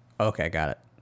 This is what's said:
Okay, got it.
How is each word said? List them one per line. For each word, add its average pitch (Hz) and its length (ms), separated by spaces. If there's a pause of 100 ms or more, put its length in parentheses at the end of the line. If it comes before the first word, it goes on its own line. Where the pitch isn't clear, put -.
(200)
Okay, 95 300
got 78 220
it. - 80 (220)